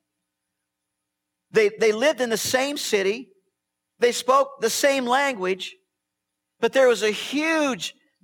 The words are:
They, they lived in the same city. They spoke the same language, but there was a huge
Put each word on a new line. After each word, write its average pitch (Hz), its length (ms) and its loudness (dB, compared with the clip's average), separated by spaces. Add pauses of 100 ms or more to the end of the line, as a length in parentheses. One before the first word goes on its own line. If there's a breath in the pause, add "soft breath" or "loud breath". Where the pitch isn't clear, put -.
(1500)
They, 208 200 2
they 214 220 0
lived 233 300 0
in 240 80 0
the 220 80 0
same 269 400 -2
city. 208 540 -2 (680)
They 240 140 2
spoke 269 500 0
the 220 80 0
same 277 360 0
language, 240 720 -2 (840)
but 233 140 0
there 262 140 6
was 226 140 2
a 214 100 0
huge 294 840 -2 (280)